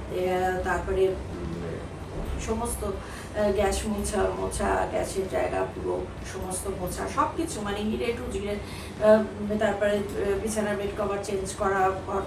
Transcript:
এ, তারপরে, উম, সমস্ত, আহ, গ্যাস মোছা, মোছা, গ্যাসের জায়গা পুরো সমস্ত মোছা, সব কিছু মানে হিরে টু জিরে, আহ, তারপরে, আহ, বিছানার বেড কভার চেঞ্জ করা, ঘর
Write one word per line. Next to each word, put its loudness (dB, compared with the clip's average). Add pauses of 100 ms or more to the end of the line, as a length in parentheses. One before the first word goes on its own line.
(120)
এ, 2 (240)
তারপরে, 2
উম, -4 (680)
সমস্ত, -2
আহ, -2
গ্যাস 2
মোছা, 0
মোছা, 0
গ্যাসের 0
জায়গা 0 (100)
পুরো -2 (280)
সমস্ত -4 (120)
মোছা, -4
সব 4 (100)
কিছু -2
মানে -2
হিরে 0
টু -4
জিরে, -2
আহ, 6 (360)
তারপরে, 4
আহ, 0
বিছানার 0
বেড -2
কভার 0
চেঞ্জ -2
করা, 4 (160)
ঘর 0